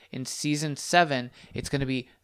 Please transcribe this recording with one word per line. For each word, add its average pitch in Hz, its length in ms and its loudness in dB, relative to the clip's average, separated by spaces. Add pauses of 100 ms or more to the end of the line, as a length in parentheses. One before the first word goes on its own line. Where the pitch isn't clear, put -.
(120)
in 131 140 -6
season 147 500 -2
seven, 143 540 2 (240)
it's - 160 -6
gonna 139 160 0
be 131 240 -2 (140)